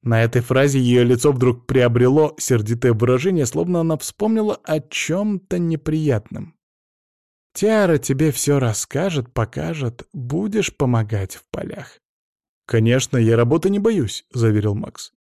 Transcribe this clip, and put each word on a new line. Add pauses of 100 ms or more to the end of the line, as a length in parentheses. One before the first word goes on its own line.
На
этой
фразе
её
лицо
вдруг
приобрело
сердитое
выражение,
словно
она
вспомнила
о
чём-то
неприятном. (960)
«Тиара
тебе
всё
расскажет,
покажет,
будешь
помогать
в
полях». (680)
«Конечно,
я
работы
не
боюсь», —
заверил
Макс. (100)